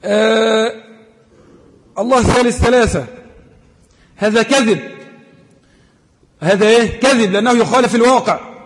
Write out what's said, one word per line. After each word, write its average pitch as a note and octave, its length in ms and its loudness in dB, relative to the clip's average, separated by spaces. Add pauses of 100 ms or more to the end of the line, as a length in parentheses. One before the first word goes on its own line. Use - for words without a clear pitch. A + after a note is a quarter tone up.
آه، A3 640 0 (1300)
"الله A#3+ 240 2
ثالث A#3+ 340 0
ثلاثة"، A#3 480 0 (1080)
هذا A3 280 0
كذب. A3 360 0 (1600)
هذا G3 260 2
إيه؟ A3+ 320 2
كذب، A#3 320 2
لأنه G#3+ 200 0
يخالف A#3 440 0
الواقع. A#3+ 440 0 (260)